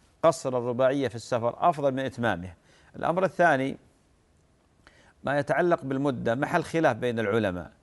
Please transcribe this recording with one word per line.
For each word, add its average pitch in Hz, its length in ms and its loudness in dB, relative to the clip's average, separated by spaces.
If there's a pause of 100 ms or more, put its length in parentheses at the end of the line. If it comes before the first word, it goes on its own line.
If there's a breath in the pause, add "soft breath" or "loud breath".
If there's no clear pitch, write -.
(240 soft breath)
قصر 143 340 2
الرباعية 127 500 2
في 110 80 -4
السفر 117 420 -2
أفضل 151 340 2
من 131 80 -4
إتمامها. 104 560 -4 (400 soft breath)
الأمر 170 280 0
الثاني 151 540 2 (1500 soft breath)
ما 139 160 0
يتعلق 156 440 2
بالمدة، 135 520 -2
محل 151 280 -2
خلاف 156 340 0
بين 117 220 -2
العلماء، 101 520 0 (120)